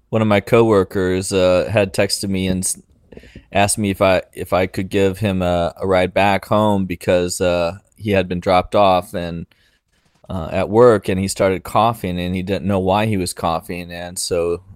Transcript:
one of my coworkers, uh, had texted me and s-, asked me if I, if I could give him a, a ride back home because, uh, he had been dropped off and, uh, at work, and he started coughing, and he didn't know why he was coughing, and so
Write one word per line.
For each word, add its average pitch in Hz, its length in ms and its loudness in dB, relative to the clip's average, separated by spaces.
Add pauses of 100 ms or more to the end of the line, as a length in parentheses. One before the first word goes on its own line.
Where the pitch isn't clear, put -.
(100)
one 110 120 0
of 107 60 2
my 101 120 4
coworkers, 98 920 2
uh, 92 380 2
had 101 240 0
texted 101 360 -2
me 95 160 -2
and 92 180 -2
s-, - 160 -6 (720)
asked 101 260 0
me 104 120 -2
if 92 120 -6
I, 95 200 4 (120)
if - 180 -8
I 95 140 2
could 95 240 -8
give 98 280 0
him 95 240 -2
a, 87 360 0
a 98 80 -6
ride 92 280 0
back 95 320 0
home 104 400 0
because, 90 540 -2
uh, 87 380 0 (180)
he 104 140 -6
had 95 180 0
been 90 120 -4
dropped 90 340 0
off 95 400 2
and, 85 320 -8 (840)
uh, 85 240 -8
at 87 160 -2
work, 110 400 6
and 95 120 -2
he 95 80 -2
started 95 340 0
coughing, 107 560 -2
and 90 160 -4
he 92 80 -4
didn't 92 240 -4
know 98 140 0
why 95 260 0
he 110 100 -2
was 87 160 -4
coughing, 87 600 -6
and 87 260 -12
so 85 420 -2 (160)